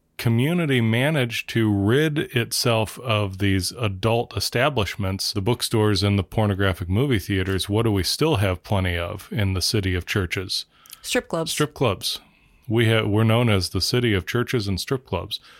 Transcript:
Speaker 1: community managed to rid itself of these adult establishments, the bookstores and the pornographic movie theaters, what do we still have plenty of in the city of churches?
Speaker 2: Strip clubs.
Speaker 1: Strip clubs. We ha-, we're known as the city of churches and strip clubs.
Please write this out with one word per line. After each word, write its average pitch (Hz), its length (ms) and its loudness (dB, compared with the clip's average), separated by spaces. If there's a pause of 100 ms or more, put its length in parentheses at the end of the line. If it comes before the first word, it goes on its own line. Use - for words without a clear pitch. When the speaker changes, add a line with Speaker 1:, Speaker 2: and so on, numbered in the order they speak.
(160)
Speaker 1:
community 139 640 2
managed 120 680 0
to 110 240 2
rid 131 460 2
itself 113 800 -2
of 104 380 -2
these 95 340 2
adult 110 640 -2
establishments, 104 960 -2
the 104 80 -2
bookstores 107 640 2
and 101 120 4
the 98 60 2
pornographic 98 640 0
movie 113 300 2
theaters, 95 500 -2
what 104 140 0
do 113 80 2
we 98 140 2
still 156 320 0
have 98 260 0
plenty 92 340 -2
of 90 360 -6
in 98 220 0
the 90 60 -2
city 92 360 0
of 87 100 -4
churches? 92 600 -4 (360)
Speaker 2:
Strip - 240 -2
clubs. 165 240 -4
Speaker 1:
Strip 147 240 -2
clubs. - 460 -2 (480)
We 113 200 4
ha-, 110 200 4
we're 104 160 4
known 113 240 4
as 95 220 2
the 95 100 -2
city 120 340 2
of 92 100 0
churches 120 440 -2
and 95 120 -2
strip 131 240 -4
clubs. 92 360 -6 (200)